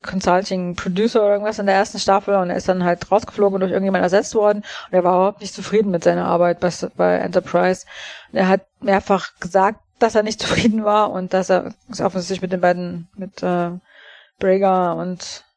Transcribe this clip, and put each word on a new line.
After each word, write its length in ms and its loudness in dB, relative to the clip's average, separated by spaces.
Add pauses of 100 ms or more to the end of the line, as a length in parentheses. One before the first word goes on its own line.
Consulting 720 -2
Producer 460 0
oder 120 4
irgendwas 240 -4
in 80 -2
der 80 4
ersten 240 0
Staffel 380 2
und 140 0
er 60 -2
ist 120 -4
dann 160 0
halt 260 0
rausgeflogen 440 2
und 60 0
durch 120 0
irgendjemand 300 0
ersetzt 320 0
worden 240 2
und 340 -12
er 120 4
war 120 4
überhaupt 240 0
nicht 140 -12
zufrieden 360 0
mit 140 -2
seiner 220 2
Arbeit 340 2
bei, 100 0 (260)
bei 220 2
Enterprise. 680 0 (480)
Und 60 -2
er 100 2
hat 140 2 (180)
mehrfach 600 0
gesagt, 400 0 (180)
dass 160 2
er 80 4
nicht 180 -4
<laughs> 20 -6
zufrieden 420 0
war 280 2
und 220 -6
dass 160 0
er 240 0 (160)
ist 100 -10
offensichtlich 420 -4
mit 100 -4
den 80 -4
beiden, 560 -2
mit, 260 -12
äh, 280 0 (680)
Brager 560 2
und 480 -10 (120)